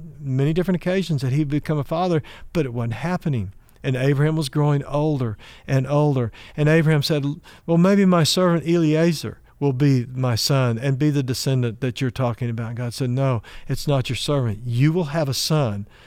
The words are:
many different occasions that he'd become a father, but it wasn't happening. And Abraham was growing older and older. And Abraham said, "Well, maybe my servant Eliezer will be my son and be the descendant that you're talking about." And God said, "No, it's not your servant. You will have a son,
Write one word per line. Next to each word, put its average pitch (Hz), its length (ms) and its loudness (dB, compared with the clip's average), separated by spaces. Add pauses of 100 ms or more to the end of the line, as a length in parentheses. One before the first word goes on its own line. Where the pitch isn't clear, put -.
(180)
many 139 360 0
different 180 220 0
occasions 180 440 -2
that 131 140 -2
he'd 151 140 0
become 151 280 -2
a 139 80 -2
father, 170 380 0 (320)
but 160 100 2
it 123 80 -6
wasn't 117 220 -4
happening. 139 580 -4 (300)
And 131 140 -2
Abraham 143 380 2
was 156 140 -2
growing 147 360 2
older 143 520 -2 (300)
and 135 200 0
older. 143 460 0 (240)
And 151 140 2
Abraham 156 320 4
said, 143 240 -2 (400)
"Well, 165 100 2
maybe 196 300 6
my 175 180 4
servant 170 420 2
Eliezer 160 720 2 (200)
will 143 120 2
be 131 420 4
my 127 220 0
son 127 420 0
and 139 220 -2
be 151 100 2
the 143 100 0
descendant 127 600 -2
that 127 200 -4
you're 127 120 -2
talking 120 360 -2
about." 117 200 -6
And 120 80 -8
God 120 180 -6
said, 127 160 -4
"No, 131 320 0 (240)
it's 135 220 -4
not 147 200 0
your 127 60 -2
servant. 120 500 -2
You 123 280 2
will 175 140 0
have 147 220 -2
a 131 60 -2
son, 110 540 -2 (180)